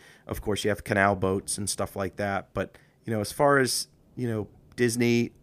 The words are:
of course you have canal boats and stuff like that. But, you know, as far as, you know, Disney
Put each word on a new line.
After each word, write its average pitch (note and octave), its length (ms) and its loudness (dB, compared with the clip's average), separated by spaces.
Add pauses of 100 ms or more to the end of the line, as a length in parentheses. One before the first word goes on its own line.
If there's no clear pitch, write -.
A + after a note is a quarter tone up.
(280)
of - 140 -6
course G2+ 240 -4
you G#2 60 0
have - 120 -4
canal G2+ 320 2
boats F#2+ 420 -2
and G#2 120 -6
stuff - 260 -6
like G2 220 -6
that. G2+ 360 -4
But, - 240 -6 (280)
you A2+ 80 -4
know, G#2+ 80 0
as G2+ 100 -4
far C#3+ 280 6
as, - 280 0 (300)
you B2 100 -4
know, G#2+ 200 -4 (280)
Disney A#2+ 560 2 (120)